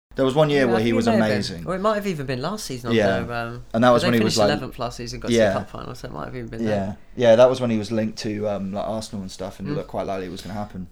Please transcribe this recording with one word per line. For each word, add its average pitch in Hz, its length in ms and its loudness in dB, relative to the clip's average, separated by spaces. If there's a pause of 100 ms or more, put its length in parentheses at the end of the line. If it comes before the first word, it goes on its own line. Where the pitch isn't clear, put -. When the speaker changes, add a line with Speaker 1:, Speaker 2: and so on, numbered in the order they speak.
(160)
Speaker 1:
There 135 80 2
was 131 120 2
one 151 140 6
year 143 120 4
Speaker 2:
Yeah, 131 60 4
Speaker 1:
where 117 80 4
Speaker 2:
I 113 40 2
Speaker 1:
he 110 60 0
Speaker 2:
think 117 80 4
it - 20 2
Speaker 1:
was 113 120 2
Speaker 2:
may 113 60 4
have 110 100 4
been. 107 80 2
Speaker 1:
amazing. 98 360 -4
Speaker 2:
Or 180 80 -4
it 190 60 -6
might 214 140 2
have 202 120 -4
even 151 200 -4
been 127 140 -4
last 190 240 -6
season 120 280 -4
Speaker 1:
Yeah. 101 240 4
Speaker 2:
under, 95 160 -6
um, 120 400 -8
Speaker 1:
And 113 100 2
that 123 60 8
was 120 140 6
Speaker 2:
they - 60 0
Speaker 1:
when 120 40 2
he 117 100 4
was, - 120 2
Speaker 2:
finished - 20 2
Speaker 1:
like, 104 200 4
Speaker 2:
eleventh - 220 -10
last 120 180 -6
season, 120 220 -10
got 120 120 -4
Speaker 1:
Yeah. 113 160 6
Speaker 2:
to 95 80 2
the - 100 0
cup - 60 -18
final, 123 240 -12
so 123 120 -14
it 123 60 -12
might 76 120 -8
have 127 100 -12
even 120 140 -10
been 113 140 -8
Speaker 1:
Yeah. 110 60 0
Speaker 2:
then. 101 280 -2 (200)
Speaker 1:
Yeah, 117 180 8
that 123 140 10
was 127 100 0
when 123 120 0
he 110 60 2
was 104 140 -4
linked 110 280 -2
to, 104 280 -4
um, 98 240 -4
like, 101 160 -6
Arsenal 110 360 -8
and 92 80 -12
stuff, 98 280 -12
and 95 80 -8
it - 40 -4
Speaker 2:
Mm. 147 40 -4
Speaker 1:
looked - 140 -8
quite 98 180 -6
likely 95 200 -6
it 87 40 -10
was 95 100 -12
gonna 92 120 -12
happen, 101 380 -10